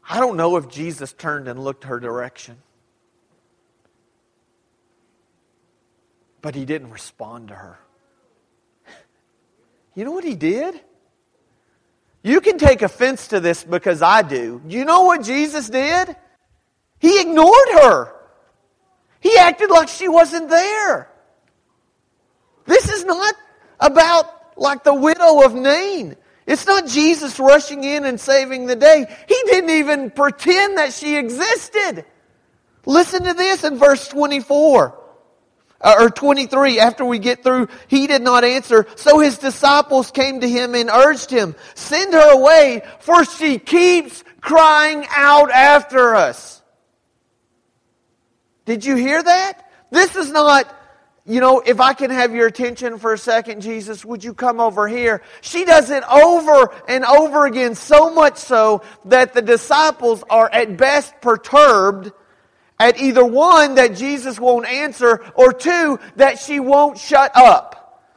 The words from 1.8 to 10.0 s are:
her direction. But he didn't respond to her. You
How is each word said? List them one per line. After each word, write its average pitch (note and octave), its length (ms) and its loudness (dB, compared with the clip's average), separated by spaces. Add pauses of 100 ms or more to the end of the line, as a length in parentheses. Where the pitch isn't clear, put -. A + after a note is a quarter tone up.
her C3 160 -14
direction. A#2+ 600 -16 (3750)
But D3+ 120 -14
he C#3 100 -14
didn't C3+ 280 -12
respond A2 560 -20
to G2+ 60 -20
her. F#2+ 220 -20 (2250)
You G3+ 80 -14